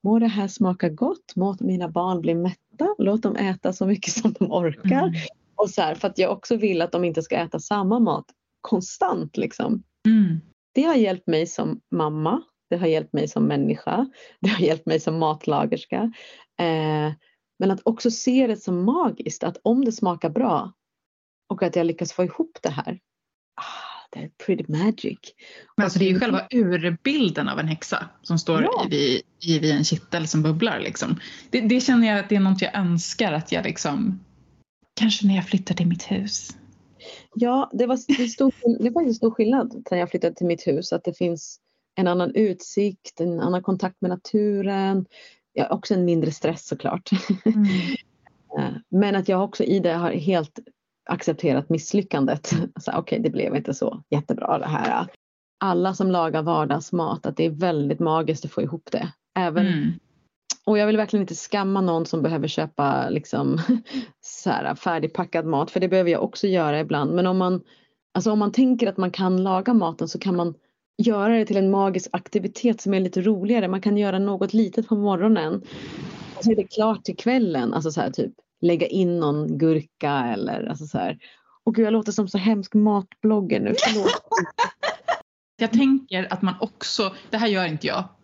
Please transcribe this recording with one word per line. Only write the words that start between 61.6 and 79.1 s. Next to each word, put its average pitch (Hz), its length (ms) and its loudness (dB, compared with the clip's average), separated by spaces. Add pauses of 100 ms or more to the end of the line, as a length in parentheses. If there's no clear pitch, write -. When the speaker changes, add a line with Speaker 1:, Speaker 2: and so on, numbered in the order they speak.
Speaker 1:
någon 165 240 2
som 165 160 -2
behöver 160 260 0
köpa, 143 600 -2
liksom, 143 520 -2 (300)
<laughs> 254 300 -10
så - 280 -8
här, - 260 -2
färdigpackad 165 720 -4
mat, 160 260 0
för - 80 -2
det 185 80 2
behöver 175 240 4
jag - 120 2
också - 240 -2
göra 156 320 2
ibland. 151 340 -2
Men 180 140 2
om 185 100 2
man, 180 240 2 (520)
alltså, 214 180 0
om 214 80 2
man 208 120 2
tänker 247 360 4
att 190 100 -2
man 185 140 0
kan 185 320 0
laga 190 300 2
maten, 165 340 2
så - 120 -10
kan 185 160 0
man 175 180 0 (440)
göra 220 400 2
det 220 80 2
till 202 120 0
en 190 140 4
magisk 196 420 2
aktivitet 208 680 -2
som 196 120 0
är 190 60 2
lite 185 220 0
roligare. 208 460 2
Man 190 140 -2
kan 208 160 2
göra 196 220 2
något 196 340 0
litet 220 340 2
på 214 80 2
morgonen 196 640 2 (760)
och - 60 -10
så 226 80 4
är 220 40 4
det 202 80 0
klart 214 400 -2
till 180 140 -6
kvällen. 185 560 0
Alltså, 156 180 -2
så 147 100 -2
här, - 80 0
typ, - 220 -4 (320)
lägga 170 240 2
in 175 320 0